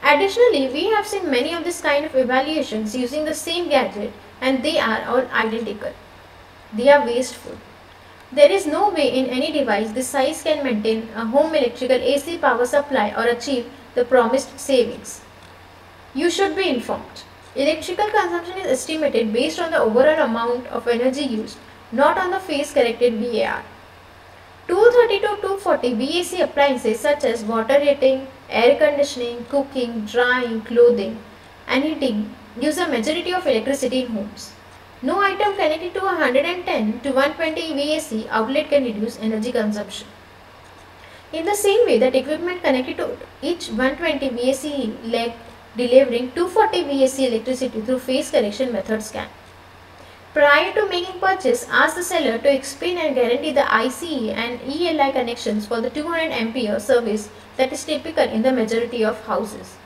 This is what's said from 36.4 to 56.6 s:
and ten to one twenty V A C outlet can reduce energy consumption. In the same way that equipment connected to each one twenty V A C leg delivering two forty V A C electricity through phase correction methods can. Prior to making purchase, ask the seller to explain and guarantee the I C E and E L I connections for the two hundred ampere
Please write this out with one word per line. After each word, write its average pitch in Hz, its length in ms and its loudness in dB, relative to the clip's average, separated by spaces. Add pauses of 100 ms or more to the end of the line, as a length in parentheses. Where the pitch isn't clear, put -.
and 359 220 -4
ten 214 340 -2
to 277 100 -4
one 269 220 2
twenty 320 400 -4
V 294 240 0
A 320 40 -4
C 220 280 -6
outlet 262 400 0
can 285 160 2
reduce 214 340 -4
energy 220 320 -2
consumption. 208 560 -4 (1300)
In 320 140 -4
the 403 80 2
same 415 320 4
way 269 120 4
that 254 160 4
equipment 311 480 -2
connected 262 360 0
to - 180 -4 (240)
each 339 280 -4
one 254 280 0
twenty 302 320 -2
V 247 220 0
A 277 40 4
C 269 480 -4
leg 233 300 -2 (420)
delivering 247 580 4
two 349 160 0
forty 381 360 2
V 277 180 0
A 262 60 4
C 269 180 0
electricity 240 540 -2
through 254 180 -2
phase 262 320 -2
correction 247 420 0
methods 214 380 -4
can. 202 180 -10 (1080)
Prior 294 400 6
to 427 140 2
making 349 300 -6
purchase, 370 520 0
ask 302 260 2
the 349 80 -4
seller 294 340 0
to 277 160 4
explain 349 440 -4
and 311 160 -2
guarantee 254 380 0
the 269 200 2
I 226 160 2
C 254 400 -6
E - 40 -4
and 233 360 -6
E 320 200 -2
L 320 120 0
I 277 120 2
connections 233 540 -4
for 226 140 -4
the 247 80 -4
two 294 200 -6
hundred 330 220 -2
ampere 226 480 -2